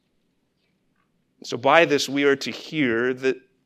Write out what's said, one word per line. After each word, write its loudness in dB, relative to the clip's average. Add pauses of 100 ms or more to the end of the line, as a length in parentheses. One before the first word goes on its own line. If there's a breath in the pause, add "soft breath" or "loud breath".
(1400)
So -8
by 6
this, 0
we -2
are 4
to -10
hear -2
that -2 (300)